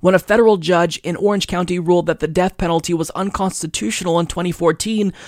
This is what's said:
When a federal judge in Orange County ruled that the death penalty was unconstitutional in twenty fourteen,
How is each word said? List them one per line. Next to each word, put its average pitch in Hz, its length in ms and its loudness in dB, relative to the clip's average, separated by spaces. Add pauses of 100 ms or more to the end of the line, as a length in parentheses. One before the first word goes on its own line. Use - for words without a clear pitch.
When 185 120 4
a 180 60 4
federal 220 380 4
judge 170 400 0
in 170 180 -6
Orange 202 320 0
County 180 320 -2
ruled 170 280 2
that 165 120 -2
the - 80 -2
death 180 300 0
penalty 170 360 -2
was 160 180 -2
unconstitutional 190 1080 -2
in 170 80 0
twenty 175 240 -4
fourteen, 190 640 -2 (140)